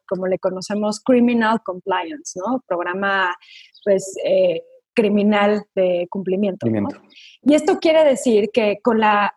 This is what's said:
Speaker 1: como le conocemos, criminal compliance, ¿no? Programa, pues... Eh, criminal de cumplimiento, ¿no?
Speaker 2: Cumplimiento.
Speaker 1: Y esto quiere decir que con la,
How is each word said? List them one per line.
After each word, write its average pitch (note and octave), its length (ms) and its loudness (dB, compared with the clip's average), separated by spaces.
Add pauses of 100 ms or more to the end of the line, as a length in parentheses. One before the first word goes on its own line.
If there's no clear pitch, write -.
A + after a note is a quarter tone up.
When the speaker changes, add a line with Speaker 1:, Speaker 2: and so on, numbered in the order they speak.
Speaker 1:
como F#3 220 -4
le F#3 100 -2
conocemos, G#3 640 -4
criminal A#3+ 640 2
compliance, F3+ 760 -8
¿no? A#3 300 -4
Programa, F#3 680 -2 (500)
pues... F#3+ 300 0 (100)
Eh, F3 380 0 (320)
criminal G#3 680 2 (100)
de F3+ 340 0
cumplimiento, F#3+ 580 -4
¿no? A2 60 0
Speaker 2:
Cumplimiento. A2 360 -4 (360)
Speaker 1:
Y C#4+ 100 4
esto D4+ 260 2
quiere D#4+ 240 4
decir A3 480 2
que G#3 320 0
con A3 160 2
la, G#3 360 2